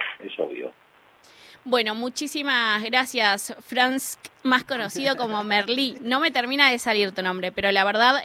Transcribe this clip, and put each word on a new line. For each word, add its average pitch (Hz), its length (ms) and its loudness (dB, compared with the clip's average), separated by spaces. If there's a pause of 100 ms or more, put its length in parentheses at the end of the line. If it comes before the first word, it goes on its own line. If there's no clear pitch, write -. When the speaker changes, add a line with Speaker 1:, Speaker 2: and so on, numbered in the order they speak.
(200)
Speaker 1:
es - 200 -12
obvio. 62 320 -6 (920)
Speaker 2:
Bueno, 226 300 0
muchísimas 247 880 -2
gracias, 226 720 0 (100)
Franz, 254 540 0 (240)
más 254 220 2
conocido 262 500 -2
como 220 280 -2
Speaker 3:
<laughs> - 20 -6
Speaker 2:
Merlí. 214 560 0
No 247 180 0
me 320 100 2
termina 269 400 2
de 247 80 2
salir 208 360 0
tu - 80 -4
nombre, 185 320 -2
pero 196 180 2
la 196 140 4
verdad, 226 400 4